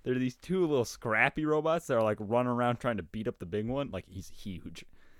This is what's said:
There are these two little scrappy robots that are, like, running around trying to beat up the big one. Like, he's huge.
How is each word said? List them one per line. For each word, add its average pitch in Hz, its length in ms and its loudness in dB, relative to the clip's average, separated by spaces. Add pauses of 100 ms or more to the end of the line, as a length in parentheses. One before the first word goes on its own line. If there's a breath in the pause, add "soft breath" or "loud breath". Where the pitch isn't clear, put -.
There 127 140 0
are 127 40 2
these 127 180 0
two 185 280 -2
little 147 180 4
scrappy 120 600 2
robots 156 400 2
that 135 100 0
are, 113 80 6
like, 107 160 2
running 120 320 2
around 120 260 2
trying 120 200 -2
to 87 60 -6
beat 107 240 -6
up 120 100 -6
the - 80 -10
big 104 220 -2
one. 135 240 -2
Like, 92 160 -8
he's 92 220 -12
huge. 85 540 -12 (360 soft breath)